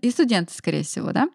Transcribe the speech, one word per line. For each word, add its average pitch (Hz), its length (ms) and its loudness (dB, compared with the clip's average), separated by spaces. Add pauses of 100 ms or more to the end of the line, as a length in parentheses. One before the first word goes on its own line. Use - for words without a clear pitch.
и 240 100 0
студенты, 233 440 2
скорее 151 280 -2
всего, 151 300 -6
да? 277 220 2